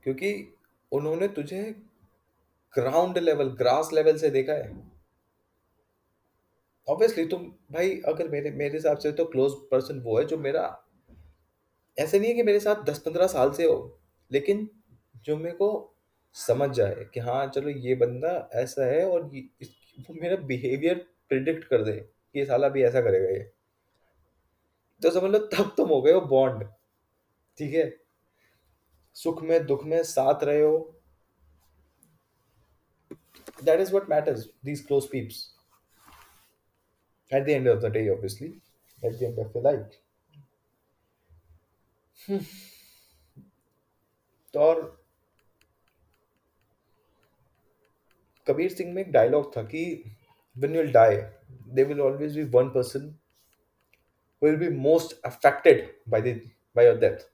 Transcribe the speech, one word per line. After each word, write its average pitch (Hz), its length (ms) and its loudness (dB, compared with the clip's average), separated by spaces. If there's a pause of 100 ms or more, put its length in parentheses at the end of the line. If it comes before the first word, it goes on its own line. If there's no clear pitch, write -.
क्योंकि 196 520 -6 (380)
उन्होंने 156 360 -2
तुझे 196 540 -10 (920)
ग्राउंड 165 440 0
लेवल, 151 300 0
ग्रास 131 440 0
लेवल 156 260 4
से 151 120 2
देखा 135 220 0
है। - 380 -8 (2000)
Obviously, 165 400 2
तुम, 175 240 -8 (180)
भाई, 180 280 -2
अगर 156 280 -4
मेरे, 143 220 -6
मेरे 143 240 -6
हिसाब 156 240 0
से 151 140 -2
तो 165 120 0
क्लोज 139 280 0
पर्सन 135 480 -4
वो 113 180 0
है 143 60 2
जो 156 140 -4
मेरा, - 460 -4 (1120)
ऐसे 151 200 0
नहीं 214 100 0
है 233 60 0
कि 240 80 0
मेरे 208 180 2
साथ 208 240 -2
दस 147 140 -4
पन्द्रह 170 280 0
साल 143 260 2
से 170 120 -2
हो, - 360 0 (320)
लेकिन 202 380 -2 (460)
जो 151 200 -6
मेरे 170 200 -8
को - 380 -2 (380)
समझ 135 380 -2
जाए 107 440 -2
कि 120 60 -6
हाँ, 127 280 -4
चलो, 139 200 -6
ये 127 260 -2
बंदा 127 580 -2
ऐसा 127 340 -2
है 165 240 0
और 165 240 -4
ये, 131 140 -16 (120)
इस, - 160 -20 (240)
वो - 140 -20
मेरा 175 220 -4
बिहेवियर 139 760 -4 (180)
प्रेडिक्ट 143 360 -2
कर 117 180 2
दे 107 180 -2
कि - 380 -14
ये 139 80 -2
साला 135 220 2
भी 135 140 2
ऐसा 123 180 4
करेगा 95 280 2
ये। 98 240 -6 (1500)
तो 165 80 4
समझ 185 200 0
लो, 214 80 4
तब 202 380 -2
तुम - 120 2
हो 143 140 2
गए 151 100 6
हो 185 80 6
बॉन्ड, 131 440 2 (920)
ठीक 147 160 -6
है? - 260 -2 (1120)
सुख 165 280 -6
में, 165 240 2
दुख 139 180 -2
में 160 180 -2
साथ 147 420 0
रहे 147 160 2
हो। 156 340 2 (2500)
That 160 320 2
is 190 60 0
what 196 160 0
matters, 151 360 0
these 139 440 -10
close 139 220 0
peeps। 110 300 -8 (2000)
At 139 80 4
the 143 180 0
end 131 60 0
of 110 140 4
the 110 100 -2
day, 110 260 -2
obviously, 101 320 -10 (560)
at 117 80 -2
the 117 100 -8
end 113 160 -6
of 107 80 -6
your 120 160 -8
life। 131 300 0 (2250)
हम्म। 196 120 -2 (2000)
तो 147 80 -2
और 156 380 2 (3500)
कबीर 165 260 0
सिंह 175 220 -8
में 190 80 -6
एक 185 100 -10
डायलॉग 135 440 4
था 117 60 -6
कि 160 420 -8 (540)
"When 143 140 -2
you'll 147 240 0
die, 110 260 6 (520)
there 139 180 4
will 143 180 0
always 147 260 -6
be 147 140 -6
one 127 260 4
person 127 240 -2 (1400)
who 147 60 6
will 156 200 2
be 143 80 -2 (100)
most 160 220 4
affected - 720 4 (320)
by 110 120 2
the, 120 120 -2 (420)
by 120 80 8
your 110 140 8
death।" 110 220 2 (140)